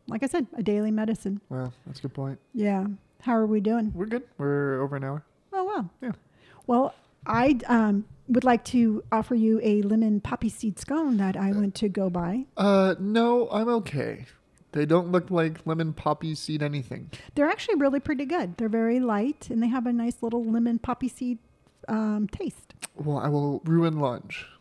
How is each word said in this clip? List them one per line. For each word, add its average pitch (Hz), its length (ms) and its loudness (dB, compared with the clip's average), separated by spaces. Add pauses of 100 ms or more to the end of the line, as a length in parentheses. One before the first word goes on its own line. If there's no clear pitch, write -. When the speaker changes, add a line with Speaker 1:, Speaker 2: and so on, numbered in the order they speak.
Speaker 1:
like 220 140 -4
I 277 40 -2
said, 320 280 0
a 233 80 -4
daily 208 280 0
medicine. 214 600 -2
Speaker 2:
Wow, 127 220 -6 (120)
that's 131 140 -14
a - 40 -16
good 135 120 -8
point. 135 240 -6 (160)
Speaker 1:
Yeah. 202 320 0 (380)
How 240 120 2
are 220 80 4
we 214 160 2
doing? 214 340 0
Speaker 2:
We're 175 120 -4
good. 233 160 -4 (160)
We're 143 420 0
over 139 160 -4
an 135 80 -6
hour. 143 180 -6 (300)
Speaker 1:
Oh, 381 120 -2
wow. 349 260 -4 (100)
Speaker 2:
Yeah. 240 120 -6 (540)
Speaker 1:
Well, 247 280 2 (320)
I, 240 320 4 (100)
um, 214 380 4 (220)
would 254 160 4
like 240 200 4
to 226 380 2 (100)
offer 226 220 0
you 220 280 4
a 208 200 4
lemon 214 400 2
poppy 233 260 -4
seed 208 300 -4
scone 277 400 0
that 190 180 0
I 196 160 0
went 202 240 0
to 214 140 0
go 190 180 0
buy. 180 380 -2 (100)
Speaker 2:
Uh, 190 420 6
no, 233 520 2
I'm 220 180 0
okay. 139 560 -2 (480)
They 151 140 0
don't 175 260 4
look 180 180 2
like 165 360 -2
lemon 160 260 -2
poppy 151 420 -2
seed 151 280 -4
anything. 139 480 -6 (240)
Speaker 1:
They're 294 140 4
actually 427 260 0
really 277 260 2
pretty 285 240 -4
good. 262 320 -4
They're 226 140 -2
very 226 300 2
light, 233 500 -2
and 226 120 0
they 240 60 2
have 240 180 0
a 247 60 0
nice 233 300 -2
little 233 220 -2
lemon 233 340 0
poppy 254 300 -4
seed, 247 300 -6 (500)
um, 214 400 -2
taste. - 440 -10 (240)
Speaker 2:
Well, 147 220 -2
I 117 100 -2
will 143 380 0
ruin 165 320 2
lunch. - 480 -4 (140)